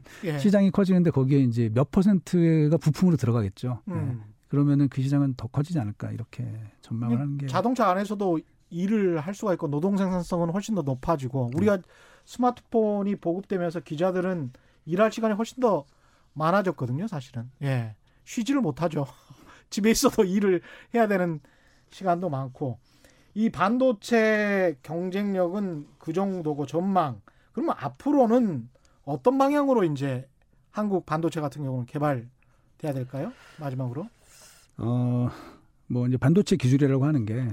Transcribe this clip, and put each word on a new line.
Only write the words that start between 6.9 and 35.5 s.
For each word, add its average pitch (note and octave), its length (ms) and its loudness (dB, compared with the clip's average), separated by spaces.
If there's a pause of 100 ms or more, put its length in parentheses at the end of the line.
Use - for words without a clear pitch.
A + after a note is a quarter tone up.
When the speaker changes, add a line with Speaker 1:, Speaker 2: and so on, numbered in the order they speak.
Speaker 1:
이 - 20 0
Speaker 2:
하는 C#3+ 200 -4
게 C#3 100 -6
Speaker 1:
자동차 G3+ 420 0
안에서도 G3 500 0 (320)
일을 F#3 500 0
할 F3 120 -8
수가 G3+ 200 -2
있고 E3 160 -4
노동 E3 260 0
생산성은 F3+ 540 -2
훨씬 G3+ 260 -4
더 F3 60 0
높아지고 C3 680 -2
Speaker 2:
네. C3+ 60 -4
Speaker 1:
우리가 G3+ 200 4 (480)
스마트폰이 G#3+ 920 0
보급되면서 F3 640 -4
기자들은 F3 720 -2 (320)
일할 G#3 300 2
시간이 A3 220 0
훨씬 A3+ 260 -4
더 G3 240 2 (520)
많아졌거든요, E3 680 0
사실은. B2+ 420 -10 (120)
예. A#2+ 340 -4 (280)
쉬지를 C4 380 -2
못하죠. D3+ 440 -2 (340)
<laughs> - 300 -20
집에 A3 220 2
있어도 A3+ 320 2
일을 F#3+ 380 2 (320)
해야 A#3 140 4
되는 F3 340 0 (480)
시간도 F3+ 400 -2
많고. C3+ 500 -6 (540)
이 G#3+ 160 0
반도체 G#3+ 1300 2
경쟁력은 F#3 1040 -2 (100)
그 - 160 -8
정도고 E3 520 -2
전망. E3 560 -2 (300)
그러면 C#4+ 260 -4
앞으로는 A3 920 0 (340)
어떤 D3+ 340 0
방향으로 C4+ 460 2
이제 C3+ 440 -2 (440)
한국 G3+ 340 -2
반도체 D#3+ 360 -2
같은 C#3+ 220 -6
경우는 B2+ 220 -4
개발돼야 C#3+ 1080 -6
될까요? C3+ 380 -6 (280)
마지막으로. C3+ 480 -6 (720)
Speaker 2:
어, B2 520 0 (580)